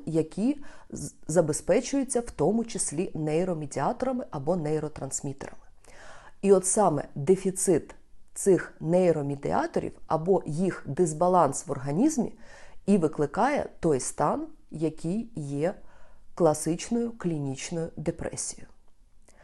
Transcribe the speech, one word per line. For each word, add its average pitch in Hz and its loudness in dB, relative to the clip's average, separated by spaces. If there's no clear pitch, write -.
які 165 0
з-, - -10
забезпечуються 180 2
в 233 -6
тому 214 2
числі - -4
нейромедіаторами 160 -2
або 151 -2
нейротрансмітерами. 147 -4
І 196 8
от 185 8
саме 170 4
дефіцит 185 2
цих - 2
нейромедіаторів 156 2
або 165 2
їх 165 -2
дисбаланс 160 2
в - -4
організмі 170 0
і 202 6
викликає 185 0
той 147 2
стан, 214 0
який 165 -4
є 147 -2
класичною 175 2
клінічною 156 -4
депресією. - -6